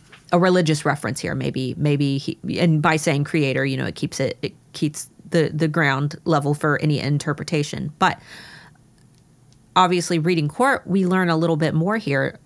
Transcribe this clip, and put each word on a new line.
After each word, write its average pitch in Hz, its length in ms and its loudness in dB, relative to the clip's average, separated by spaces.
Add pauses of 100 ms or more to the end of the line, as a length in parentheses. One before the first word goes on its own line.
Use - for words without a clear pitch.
(320)
a 180 80 4
religious 180 460 2
reference 139 340 -2
here." - 160 -6
Maybe, 127 420 -4
maybe 143 400 2
he, - 220 -6 (180)
and 156 240 2
by 160 140 4
saying 147 300 0
creator, 135 380 0
you 135 140 -2
know, 131 80 -2
it - 80 -4
keeps - 260 -8
it, 135 220 -4
it - 140 -6 (180)
keeps - 340 -6 (240)
the, 165 220 2
the 151 140 0
ground 147 480 0 (100)
level 147 280 2
for 147 300 0
any 151 160 2
interpretation. 147 960 -4
But - 220 2 (1600)
obviously, 180 440 2
reading 160 280 0
Court, 247 380 0
we 185 200 2
learn 185 240 2
a 165 80 4
little 165 200 2
bit 156 160 0
more 175 240 0
here. 139 480 -2